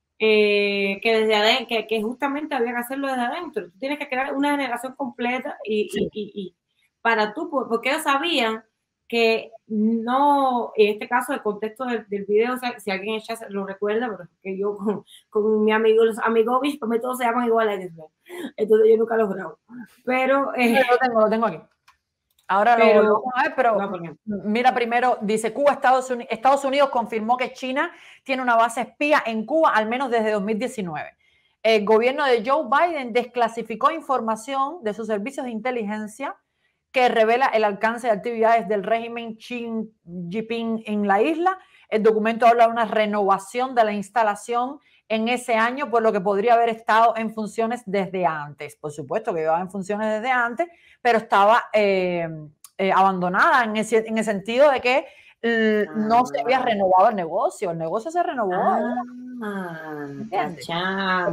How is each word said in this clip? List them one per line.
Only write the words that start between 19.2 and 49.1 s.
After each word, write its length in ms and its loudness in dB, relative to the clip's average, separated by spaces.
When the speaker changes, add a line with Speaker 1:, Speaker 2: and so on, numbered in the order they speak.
Speaker 1:
grabo. 240 -10
Pero, 500 0
eh, 200 2
Speaker 2:
Pero 160 4
lo 80 4
tengo, 220 2
lo 80 4
tengo 180 0
aquí. 120 -6
Ahora 260 4
lo, 60 6
Speaker 1:
pero 200 8
Speaker 2:
lo 100 4
vamos 220 -2
a 80 0
ver, 120 -2
pero 260 2
Speaker 1:
no, 80 -6
por 140 -10
ejemplo. 400 -10
Speaker 2:
mira, 320 2
primero 460 0
dice, 320 -2
Cuba, 200 2
Estados 380 2
Uni-, 180 -6
Estados 360 2
Unidos 240 2
confirmó 480 -2
que 160 -4
China 380 -4
tiene 200 -2
una 120 2
base 260 2
espía 440 0
en 200 -4
Cuba, 260 4
al 160 0
menos 240 -2
desde 200 2
dos 120 0
mil 160 -2
diecinueve. 560 -8
El 220 4
gobierno 400 2
de 220 2
Joe 220 0
Biden 440 0
desclasificó 800 -2
información 920 -4
de 100 -4
sus 140 -10
servicios 380 -6
de 60 -8
inteligencia 840 -6
que 160 4
revela 380 4
el 200 2
alcance 420 -2
de 60 2
actividades 540 2
del 160 -2
régimen 540 -4
Xi 540 -8
Jinping 560 -4
en 200 -2
la 140 4
isla. 380 0
El 140 0
documento 460 4
habla 180 8
de 60 0
una 140 0
renovación 880 0
de 80 4
la 100 0
instalación 840 -2
en 200 -2
ese 260 -2
año, 380 0
por 100 2
lo 100 4
que 80 0
podría 360 2
haber 140 4
estado 460 2
en 160 -4
funciones 540 -6
desde 400 -2
antes. 500 -6
Por 160 -10
supuesto 440 -6